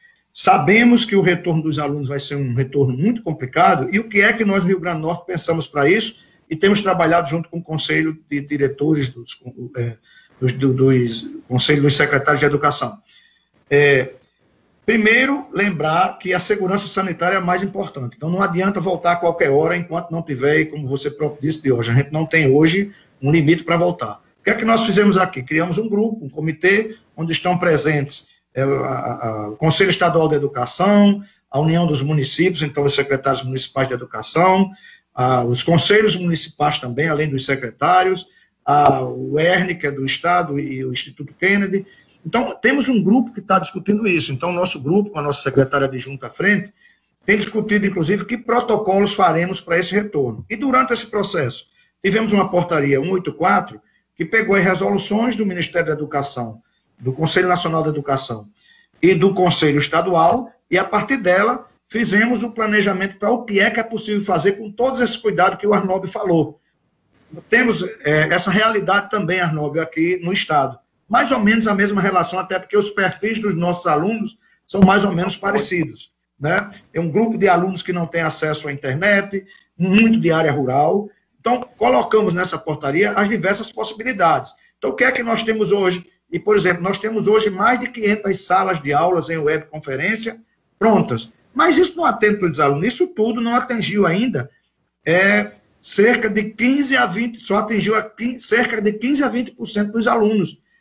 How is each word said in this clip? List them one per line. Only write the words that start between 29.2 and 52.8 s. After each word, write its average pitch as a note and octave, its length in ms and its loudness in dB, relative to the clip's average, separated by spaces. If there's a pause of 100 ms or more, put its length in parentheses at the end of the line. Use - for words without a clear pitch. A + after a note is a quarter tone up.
o G#2+ 60 -12
Conselho E3+ 340 2
Estadual E3+ 380 2
de D3 80 2
Educação, G3+ 880 2 (280)
a C3+ 80 -2
União E3 280 2
dos D3+ 140 0
Municípios, D3+ 640 0
então C#3+ 220 -2
os C#3 100 2
secretários C3+ 500 -2
municipais C3 440 -4
de B2+ 60 -4
educação, F3+ 760 0 (440)
a, B2+ 300 2
os B2 180 0
conselhos G3+ 520 4
municipais E3 640 -2
também, B2+ 300 -4
além D3+ 200 0
dos C3+ 160 -4
secretários, F3+ 800 0 (380)
a, C#3+ 380 4
o C3 360 -4
erne, F3+ 360 2
que D3+ 120 -6
é C#3+ 40 0
do C3+ 140 -6
Estado, E3 540 -2
e C3 260 -6
o B2+ 80 -6
Instituto C#3 420 -12
Kennedy. G3 500 0 (400)
Então, A#3 380 -2
temos C4+ 260 2
um A3+ 140 2
grupo A3+ 300 2
que G3+ 80 -12
tá F#3+ 180 0
discutindo G3+ 480 -2
isso. D#3 260 0
Então, E3 180 -4
o F3+ 40 -4
nosso F3 260 -4
grupo, G3+ 300 0
com D#3 80 -8
a D3 40 -4
nossa C#3+ 200 -4
secretária C3+ 440 0
adjunta C3 420 -10
à - 20 -12
frente, - 420 -2 (540)
tem G#3 100 2
discutido, G#3 500 -2
inclusive, F3+ 380 -2
que A#3+ 120 -6
protocolos G#3 800 0
faremos F3 460 0
pra E3+ 180 -2
esse F3 140 -2
retorno. D3 560 -2
E A3+ 80 -8
durante B3+ 360 0
esse A3+ 140 -4
processo, F3 600 -4 (360)
tivemos G#3 300 2
uma G3 160 2
portaria D3+ 520 2